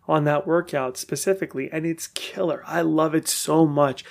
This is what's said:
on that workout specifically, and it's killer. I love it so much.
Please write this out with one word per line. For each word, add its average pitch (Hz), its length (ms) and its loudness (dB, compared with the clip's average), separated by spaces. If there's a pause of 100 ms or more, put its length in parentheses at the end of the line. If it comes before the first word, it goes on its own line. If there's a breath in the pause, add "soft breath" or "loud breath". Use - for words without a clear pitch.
on 156 160 2
that 147 220 0
workout 160 500 -2
specifically, 160 720 -4
and 160 160 -4
it's 165 220 -4
killer. - 580 -4
I 170 140 -2
love 156 340 2
it - 140 0
so 156 380 4
much. 143 440 2